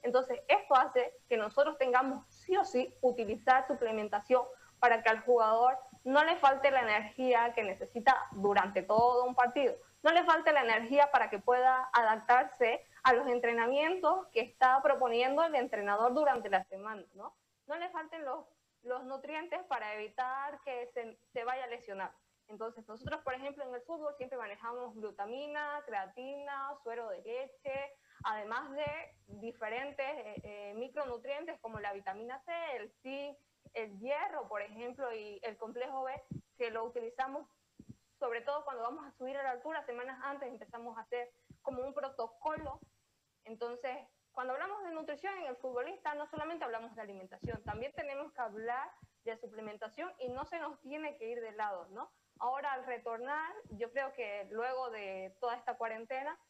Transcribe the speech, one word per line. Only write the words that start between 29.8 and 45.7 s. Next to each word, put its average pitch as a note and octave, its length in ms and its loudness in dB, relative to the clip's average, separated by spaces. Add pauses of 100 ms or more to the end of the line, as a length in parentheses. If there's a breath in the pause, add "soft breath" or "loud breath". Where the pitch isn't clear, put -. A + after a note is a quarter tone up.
eh, A3+ 380 -10
eh, G#3 320 -14
micronutrientes C4+ 840 -8
como A3 200 -10
la G3+ 140 -6
vitamina G3+ 520 -10
C, E4+ 60 -10 (240)
el A3 160 -10 (100)
zinc, C#4+ 360 -10 (360)
el G#3+ 260 -10
hierro, D4 480 -6
por G#3 140 -6
ejemplo, A#3+ 500 -8
y G#3 300 -12
el G#3+ 160 -10
complejo B3+ 460 -8
B, C4 200 -8 (320)
que A#3+ 140 -4
lo A3+ 160 -4
utilizamos A#3+ 600 -6 (720)
sobre A#3 220 -4
todo C#4+ 220 -4
cuando B3+ 200 -8
vamos C#4+ 220 -8
a C#4 120 -18
subir C4 200 -8
a C#4 60 -6
la C4 80 -2
altura, D4 340 -6
semanas B3 380 -10
antes C#4 240 -8
empezamos A#3 500 -14
a A3+ 40 -12
hacer A#3+ 300 -8 (320 soft breath)
como B3+ 180 -6
un C4+ 120 -8
protocolo. C#4 840 -6 (640)
Entonces, A#3+ 540 -8 (340)
cuando B3+ 220 -6
hablamos G4 300 -6
de F4 80 -10
nutrición D#4+ 480 -8
en D#4+ 80 -8
el B3+ 100 -8
futbolista, C4+ 560 -6